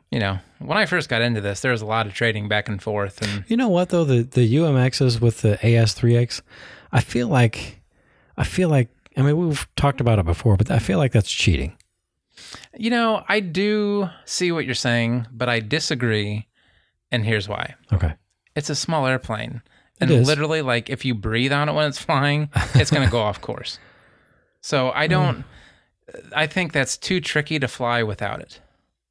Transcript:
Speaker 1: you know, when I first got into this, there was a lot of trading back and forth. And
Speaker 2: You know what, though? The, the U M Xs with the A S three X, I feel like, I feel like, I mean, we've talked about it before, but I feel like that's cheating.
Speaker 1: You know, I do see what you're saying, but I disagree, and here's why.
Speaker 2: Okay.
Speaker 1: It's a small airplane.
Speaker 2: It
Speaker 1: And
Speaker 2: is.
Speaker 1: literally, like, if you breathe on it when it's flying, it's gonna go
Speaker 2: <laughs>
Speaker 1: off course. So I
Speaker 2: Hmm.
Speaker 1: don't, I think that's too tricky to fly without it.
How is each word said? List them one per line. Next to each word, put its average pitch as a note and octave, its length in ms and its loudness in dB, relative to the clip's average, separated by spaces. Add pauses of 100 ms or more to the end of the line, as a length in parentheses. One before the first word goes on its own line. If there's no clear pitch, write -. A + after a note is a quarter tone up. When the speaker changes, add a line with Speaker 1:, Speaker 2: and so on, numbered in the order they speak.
(100)
Speaker 1:
you C3+ 100 -2
know, G2 180 0 (200)
when D3+ 200 -4
I G#3+ 80 2
first F3 240 -2
got A#2 100 0
into A#2 220 0
this, G2+ 180 -4
there C3 120 0
was A2+ 100 -2
a G#2+ 40 -8
lot A2 200 0
of G2+ 80 -10
trading G#2+ 340 -2
back G#2 200 0
and G#2 120 -6
forth. G2+ 400 -4
And G2+ 280 -4
Speaker 2:
You A3+ 100 0
know B3+ 100 2
what, F3+ 220 2
though? E3+ 140 2
The, B2+ 180 2
the B2 220 2
U C3 220 2
M D3 100 2
Xs B2+ 440 2
with A#2 220 2
the G#2 240 2
A A#2 100 6
S A2+ 160 4
three A#2+ 240 2
X, A#2+ 240 -2 (520)
I B2 80 4
feel A#3+ 280 -2
like, B2 520 0 (580)
I C#3+ 60 0
feel F3+ 260 0
like, C3 180 2 (280)
I C3 60 2
mean, D3 140 2
we've E3 380 -2
talked - 260 0
about A2+ 200 4
it F2+ 60 2
before, F#2+ 300 4
but A2 140 2
I B2+ 80 4
feel F#3 200 0
like C#3 120 2
that's G#2+ 220 2
cheating. D2 400 0 (1040)
Speaker 1:
You A3 140 -2
know, A#3 380 2
I G3+ 120 2
do G3+ 680 0 (160)
see - 280 -2
what D#3+ 120 -2
you're B2+ 100 -4
saying, A#2+ 580 0
but B2 160 -4
I A#2 120 0
disagree, A2 840 -2 (640)
and A#2 140 0
here's G#2 240 0
why. - 260 -8 (180)
Speaker 2:
Okay. E2+ 200 2 (420)
Speaker 1:
It's C#3+ 160 -4
a D3 60 -2
small D3+ 300 -2
airplane. A#2 560 -4 (380)
Speaker 2:
It - 40 0
Speaker 1:
And C3 80 4
Speaker 2:
is. B2+ 160 6
Speaker 1:
literally, D#3 340 0
like, A#2+ 260 -2
if B2+ 160 -6
you B2+ 100 0
breathe A2+ 380 -2
on D3 160 0
it D3+ 40 -2
when D3+ 160 0
it's C3+ 100 -8
flying, C#3+ 500 0 (260)
it's C#3+ 160 4
gonna C3+ 200 2
go A#2+ 100 0
Speaker 2:
<laughs> G#2+ 80 0
Speaker 1:
off - 120 -6
course. - 380 -10 (840)
So C3 320 0
I D3+ 140 0
Speaker 2:
Hmm. D#3+ 40 0
Speaker 1:
don't, C#3+ 340 2 (920)
I D#3 120 0
think E3+ 260 -2
that's C3+ 240 -2
too F#3 240 -2
tricky D3+ 380 -2
to C3+ 100 -2
fly A#2+ 340 -2
without G#2 380 -6
it. - 200 -20 (500)